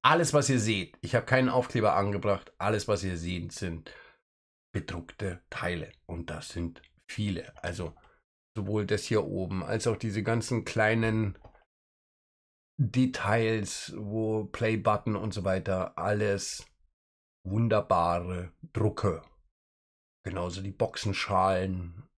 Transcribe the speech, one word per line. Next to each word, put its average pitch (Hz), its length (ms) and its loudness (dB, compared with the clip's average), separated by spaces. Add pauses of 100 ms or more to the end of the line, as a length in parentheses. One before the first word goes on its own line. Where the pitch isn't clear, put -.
Alles, 160 320 6
was 139 160 6
ihr 127 100 6
seht, 104 420 0
ich - 120 -4
habe 117 140 2
keinen 131 220 4
Aufkleber 110 460 2
angebracht, 101 640 0
alles, 104 300 0
was 101 160 2
ihr 90 160 -2
seht, 87 320 -6
sind 82 420 -8 (800)
bedruckte 87 800 -8
Teile. 87 400 -6 (160)
Und 85 240 -8
das 78 180 -10
sind 82 320 -6 (260)
viele. 104 460 -4 (100)
Also 87 300 -6 (640)
sowohl 104 300 -2
das 104 160 0
hier 107 200 2
oben, 95 380 -2
als 104 240 -2
auch 113 120 2
diese 107 260 -2
ganzen 113 420 0
kleinen 110 720 2 (1500)
Details, 113 1120 0
wo 107 500 -2
Play-Button 110 680 0
und 101 200 -4
so 98 80 -6
weiter, 95 560 -2
alles 104 680 -2 (800)
wunderbare 90 1080 2 (200)
Drucke. 104 480 0 (1040)
Genauso 90 380 -6
die 101 80 -8
Boxenschalen 95 1400 0 (100)